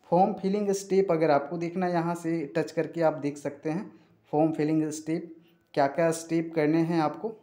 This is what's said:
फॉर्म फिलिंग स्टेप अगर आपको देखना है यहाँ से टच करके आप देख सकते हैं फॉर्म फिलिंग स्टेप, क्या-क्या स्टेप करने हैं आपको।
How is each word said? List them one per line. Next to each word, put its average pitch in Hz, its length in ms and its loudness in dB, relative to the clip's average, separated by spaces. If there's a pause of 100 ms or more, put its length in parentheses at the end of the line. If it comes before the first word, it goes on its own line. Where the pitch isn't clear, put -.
फॉर्म 190 240 4
फिलिंग 202 380 -2
स्टेप 190 400 2
अगर 160 200 4
आपको 143 260 2
देखना 170 280 -2
है 175 60 0
यहाँ 170 240 0
से 165 420 -4
टच 156 140 -2
करके 160 300 -2
आप 156 120 4
देख 143 240 -4
सकते - 320 -8
हैं 175 220 -6 (400)
फॉर्म 156 200 4
फिलिंग 156 380 0
स्टेप, 160 460 -6 (380)
क्या-क्या 156 380 2
स्टेप 165 440 -4
करने 156 220 2
हैं 165 220 2
आपको। 151 300 -2 (140)